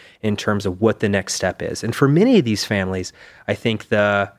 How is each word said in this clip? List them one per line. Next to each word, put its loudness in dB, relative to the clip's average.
in -2
terms -2
of -6
what 2
the 0
next -2
step -4
is. -8
And -4
for 4
many 4
of 4
these -2
families, -2
I -2
think -4
the 2